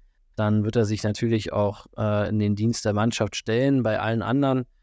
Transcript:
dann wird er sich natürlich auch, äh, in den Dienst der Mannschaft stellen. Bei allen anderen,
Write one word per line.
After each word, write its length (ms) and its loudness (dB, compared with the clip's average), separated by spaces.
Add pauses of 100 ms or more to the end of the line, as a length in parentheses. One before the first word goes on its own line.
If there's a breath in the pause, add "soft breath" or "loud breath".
(380)
dann 260 2
wird 120 -2
er 100 4
sich 180 -2
natürlich 480 0
auch, 360 -2 (100)
äh, 320 0
in 100 0
den 160 2
Dienst 300 -2
der 80 0
Mannschaft 420 0
stellen. 480 0
Bei 160 0
allen 220 -2
anderen, 440 0 (180)